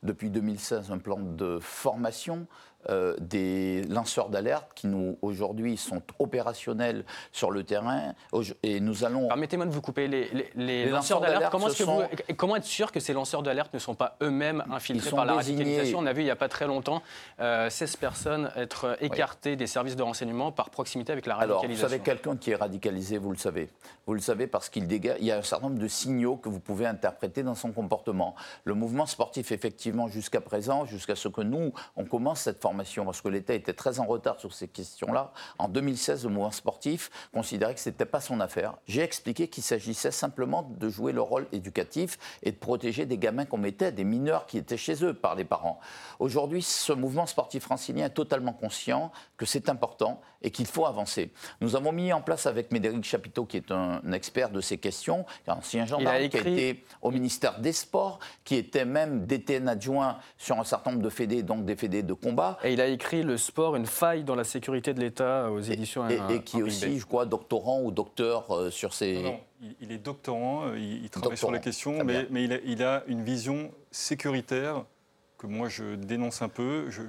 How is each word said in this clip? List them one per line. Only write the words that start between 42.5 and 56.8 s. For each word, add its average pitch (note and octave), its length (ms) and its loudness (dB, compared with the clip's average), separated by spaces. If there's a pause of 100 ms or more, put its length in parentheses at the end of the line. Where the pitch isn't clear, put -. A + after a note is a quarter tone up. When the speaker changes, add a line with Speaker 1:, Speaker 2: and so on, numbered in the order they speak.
Speaker 1:
de G2+ 60 -12
protéger B2 480 0
des B2+ 120 0
gamins A2+ 280 2
qu'on A2+ 120 -4
mettait, G2+ 340 0
des F#2+ 120 -4
mineurs B2+ 420 2
qui - 120 -6
étaient G#2 200 -2
chez D#3 260 0
eux F3 100 4
par F2 220 0
les F#2 100 -2
parents. E2 340 0 (400)
Aujourd'hui, C#3+ 420 2
ce - 320 2
mouvement C3+ 320 2
sportif C3 380 -2
francilien C3 420 0
est C#3 40 -2
totalement C3 440 0
conscient B2+ 580 -2 (260)
que A#2 80 -4
c'est C3 240 2
important A#2+ 520 0 (200)
et - 100 0
qu'il A#2+ 140 -2
faut D#3+ 200 2
avancer. G#2 460 0 (300)
Nous A#2 140 2
avons D3 180 2
mis F3+ 180 2
en D#3+ 100 4
place D#3+ 260 0
avec A#2 240 0
Médéric A2 340 2
Chapiteau, - 400 -2
qui - 120 -6
est - 140 -4
un F2+ 400 0
expert A2 380 0
de G2 100 -2
ces F#2+ 180 -2
questions, - 480 -2 (220)
un E2+ 60 0
ancien A#2 280 -2
Speaker 2:
Il - 20 0
a A2+ 40 -2
Speaker 1:
gendarme, C3 300 2
qui C#3 200 2
a - 20 4
Speaker 2:
écrit F3 140 2
Speaker 1:
été B2+ 320 0 (160)